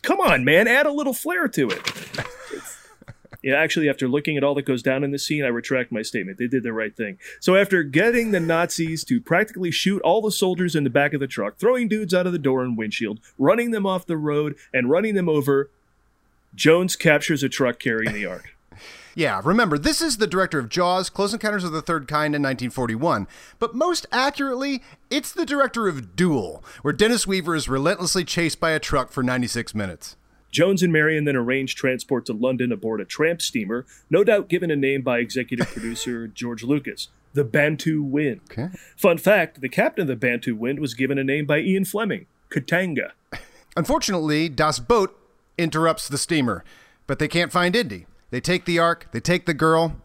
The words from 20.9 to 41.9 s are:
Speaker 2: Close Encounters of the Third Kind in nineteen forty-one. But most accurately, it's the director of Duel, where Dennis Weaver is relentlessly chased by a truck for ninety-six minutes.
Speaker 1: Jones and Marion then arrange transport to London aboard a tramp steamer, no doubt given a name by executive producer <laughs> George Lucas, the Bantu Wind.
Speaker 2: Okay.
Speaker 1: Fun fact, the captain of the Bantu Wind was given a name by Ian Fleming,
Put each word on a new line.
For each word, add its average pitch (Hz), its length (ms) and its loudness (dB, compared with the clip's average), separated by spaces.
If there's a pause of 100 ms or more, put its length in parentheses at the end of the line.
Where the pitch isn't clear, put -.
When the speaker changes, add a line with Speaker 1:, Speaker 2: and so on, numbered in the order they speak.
Speaker 2:
Close 202 220 -2
Encounters 208 320 -4
of 175 80 -4
the 156 100 -4
Third 156 240 -4
Kind 151 300 0
in 147 60 0
nineteen 131 280 -2
forty-one. 117 580 -2 (320)
But 233 140 -2
most 320 380 -2
accurately, 269 680 -2 (280)
it's 277 220 -4
the 339 140 -4
director 254 420 0
of 123 300 -6
Duel, 131 440 0 (200)
where 147 120 -2
Dennis 220 320 2
Weaver 175 300 -2
is 135 140 -4
relentlessly 170 560 0
chased 165 340 -2
by 165 120 0
a 156 80 0
truck 135 340 -2
for 131 100 0
ninety-six 123 500 -2
minutes. 98 440 -8 (340)
Speaker 1:
Jones 180 320 2
and 175 80 2
Marion 156 320 4
then 143 140 0
arrange 127 380 -2
transport 127 500 -2
to 120 80 -6
London 123 400 0
aboard 110 260 -4
a 95 60 -8
tramp 165 360 -2
steamer, 113 440 -4 (240)
no 185 160 6
doubt 156 240 4
given 175 200 0
a 151 60 2
name 135 260 0
by 123 180 0
executive 120 480 -2
producer 117 600 -8
<laughs> 104 60 -14
George 117 320 -8
Lucas, 135 420 -2 (240)
the 139 140 0
Bantu 151 580 0
Wind. 139 380 -2 (100)
Speaker 2:
Okay. 131 160 -6 (300)
Speaker 1:
Fun 175 200 4
fact, 185 440 2
the 131 80 -4
captain 214 320 0
of 165 80 0
the 120 80 -2
Bantu 120 400 -2
Wind 127 240 -4
was 127 120 -4
given 131 240 -2
a 135 60 -2
name 143 220 0
by 151 140 2
Ian 190 260 0
Fleming, 196 400 -4 (240)